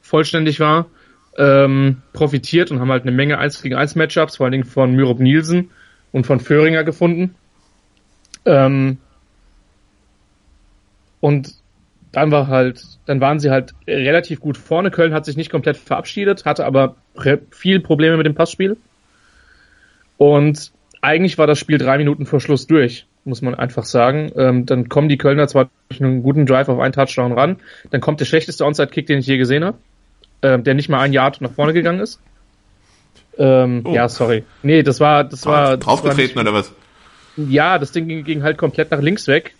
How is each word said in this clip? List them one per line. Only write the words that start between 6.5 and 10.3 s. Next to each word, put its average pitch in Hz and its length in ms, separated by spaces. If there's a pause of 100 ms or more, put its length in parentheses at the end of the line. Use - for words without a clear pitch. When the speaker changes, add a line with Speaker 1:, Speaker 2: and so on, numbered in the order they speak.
Speaker 1:
gefunden. 170 500 (1080)
Ähm, 135 540 (2250)